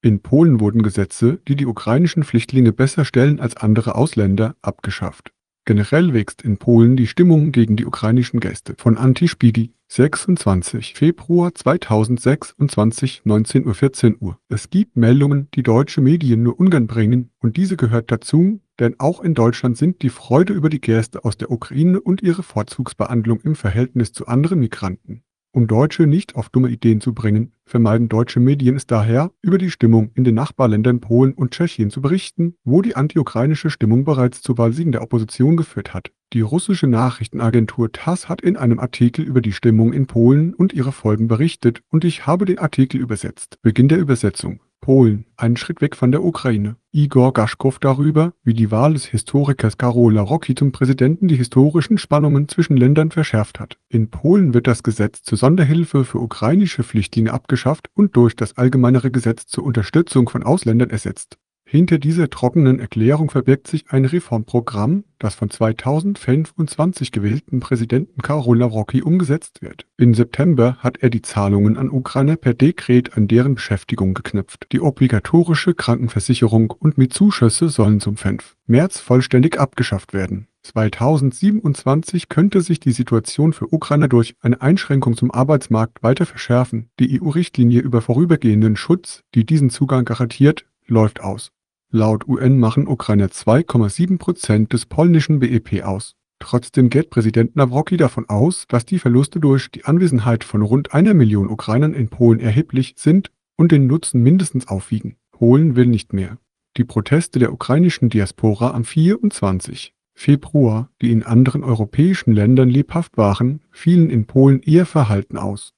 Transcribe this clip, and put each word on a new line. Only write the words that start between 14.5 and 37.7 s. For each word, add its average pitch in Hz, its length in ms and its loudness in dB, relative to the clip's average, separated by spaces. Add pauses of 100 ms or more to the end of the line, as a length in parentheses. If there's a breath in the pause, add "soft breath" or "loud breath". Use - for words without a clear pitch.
gibt 196 260 -2
Meldungen, 139 560 2
die 135 80 -4
deutsche 123 400 0
Medien 131 400 2
nur 120 180 -2
ungern 175 280 2
bringen, 117 420 -2 (120)
und 113 160 -2
diese 185 200 -4
gehört 117 320 -2
dazu, 180 500 0 (200)
denn 120 200 -2
auch 156 220 -4
in 165 140 -2
Deutschland 120 420 0
sinkt 175 240 -2
die 127 80 -2
Freude 180 440 0
über 156 160 -2
die 151 120 -6
Gäste - 440 -2
aus 104 120 -4
der - 140 -10
Ukraine 151 500 -2
und 190 220 -4
ihre 175 180 -2
Vorzugsbehandlung 113 1000 -4
im 156 120 -4
Verhältnis 117 600 -4
zu - 120 -14
anderen 147 340 0
Migranten. 104 640 -8 (320)
Um 120 120 2
Deutsche 135 400 2
nicht 151 300 -2
auf 117 140 -8
dumme 127 200 0
Ideen 113 320 0
zu 120 140 -4
bringen, 110 360 -2 (140)
vermeiden 117 440 0
deutsche 113 300 -2
Medien 131 360 2
es 139 100 -10
daher, 117 460 0 (100)
über 190 160 0
die 180 140 -2
Stimmung 113 420 2
in 131 100 -2
den 117 120 2
Nachbarländern 120 640 0
Polen 127 340 2
und 127 160 -4
Tschechien 120 400 -4
zu 135 100 -10
berichten, 170 540 -4 (100)
wo 156 200 2
die 226 120 -4
antiukrainische 147 760 -2
Stimmung 120 340 0
bereits 131 380 -2
zu 120 160 -2
Wahlsiegen 127 320 0
der 113 100 -4
Opposition 123 560 0
geführt - 380 -8
hat. - 160 -12 (220)
Die 117 80 0
russische 165 440 -2
Nachrichtenagentur 117 1080 -2